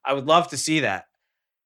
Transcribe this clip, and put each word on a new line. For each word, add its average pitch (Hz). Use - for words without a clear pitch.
I 135
would 139
love 170
to 147
see 156
that. 98